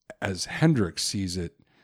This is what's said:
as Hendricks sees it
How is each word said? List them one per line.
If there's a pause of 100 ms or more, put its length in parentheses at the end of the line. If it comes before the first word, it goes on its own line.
(220)
as
Hendricks
sees
it (240)